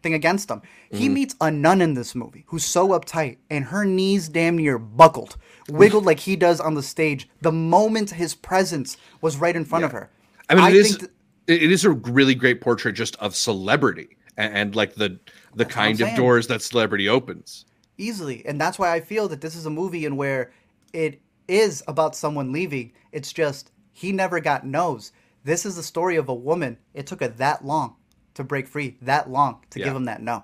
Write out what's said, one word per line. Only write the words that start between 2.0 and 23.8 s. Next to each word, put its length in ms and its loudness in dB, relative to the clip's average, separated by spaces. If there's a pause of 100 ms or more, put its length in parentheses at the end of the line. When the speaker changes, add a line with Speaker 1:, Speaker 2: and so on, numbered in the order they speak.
Speaker 1:
movie 320 -12
who's 180 -6
so 240 2
uptight, 480 -2 (120)
and 160 -4
her 200 -4
knees 440 0
damn 280 0
near 220 0
buckled, 580 6 (320)
wiggled 360 6
Speaker 2:
<laughs> 60 4
Speaker 1:
like 100 2
he 140 -2
does 240 4
on 160 -2
the 80 -4
stage 440 -4 (140)
the 100 2
moment 600 2
his 220 -6
presence 640 -4 (240)
was 160 -2
right 180 0
in 100 -4
front 200 -2
of 60 -6
Speaker 2:
Yeah. 80 -10
Speaker 1:
her. 100 -16 (400)
Speaker 2:
I 60 8
mean, 80 10
Speaker 1:
I 60 8
Speaker 2:
it 60 8
is, 120 10
Speaker 1:
think 120 0
th- 120 -14 (360)
Speaker 2:
it, 160 4
it 80 4
is 140 2
a 60 6
really 440 2
great 260 2
portrait 320 -2
just 240 -6
of 180 -6
celebrity 840 -2 (200)
and, 180 -4
and, 200 -2
like, 200 0
the, 140 -2
the 100 -12 (360)
Speaker 1:
That's 20 -10
what 80 2
I'm 40 -14
Speaker 2:
kind 320 0
of 60 2
Speaker 1:
saying. 100 -2
Speaker 2:
doors 300 4
that 140 -4
celebrity 480 0
opens. 560 -4 (320)
Speaker 1:
Easily. 480 -8
And 140 -6
that's 200 -2
why 140 0
I 80 -2
feel 260 -4
that 140 -10
this 140 -10
is 100 -16
a 40 -6
movie 360 -6
in 100 -4
where 360 -4 (420)
it 280 -4 (260)
is 400 0
about 280 -2
someone 380 -4
leaving. 400 -6 (180)
It's 220 -12
just, 380 -4 (200)